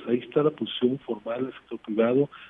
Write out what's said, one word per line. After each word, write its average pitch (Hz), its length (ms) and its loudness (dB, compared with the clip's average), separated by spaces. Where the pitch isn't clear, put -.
Ahí 120 120 2
está 147 260 0
la 156 60 4
posición 123 500 0
formal 117 460 -6
del 127 80 -12
sector - 260 -12
privado, 117 500 2